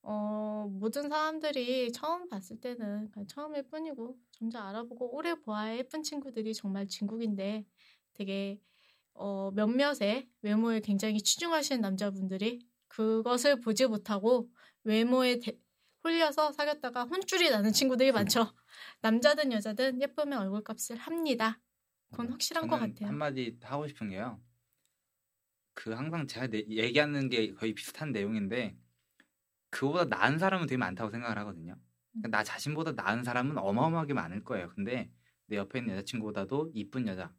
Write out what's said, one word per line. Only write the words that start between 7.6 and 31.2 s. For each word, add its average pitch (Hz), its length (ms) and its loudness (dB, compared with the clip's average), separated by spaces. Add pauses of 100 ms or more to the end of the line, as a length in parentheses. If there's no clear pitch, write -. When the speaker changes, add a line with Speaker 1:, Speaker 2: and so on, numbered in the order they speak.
Speaker 1:
되게, 196 460 -4 (540)
어, 196 380 -4
몇몇의 233 760 2 (140)
외모에 220 380 4
굉장히 214 400 2
치중하시는 285 600 2
남자분들이 196 800 -2 (260)
그것을 233 760 2
보지 226 260 4
못하고 220 600 2 (360)
외모에 247 560 4
대-, - 180 -8 (460)
홀려서 311 480 4
사귀었다가 294 540 -2
혼쭐이 359 440 4
나는 214 220 4
친구들이 254 400 6
많죠. 220 420 4 (460)
남자든 269 500 6
여자든 233 500 0
예쁘면 285 400 -2
얼굴값을 208 580 -4
합니다. 247 600 0 (520)
그건 240 180 -6
Speaker 2:
음, 247 40 -4
Speaker 1:
확실한 330 360 -2
것 311 100 2
Speaker 2:
저는 214 160 -2
Speaker 1:
같아요. 208 140 -6
Speaker 2:
한마디 131 520 -2
하고 147 280 -6
싶은 113 220 -8
게요. 104 300 -6 (1300)
그 - 180 -8
항상 147 360 -4
제가 127 180 -4
내-, 107 220 -2
얘기하는 131 600 4
게 113 260 2
거의 113 200 -2
비슷한 - 380 -8
내용인데 104 640 -2 (920)
그거보다 156 340 2
나은 120 340 4
사람은 185 300 2
되게 131 100 0
많다고 101 320 -2
생각을 117 280 -4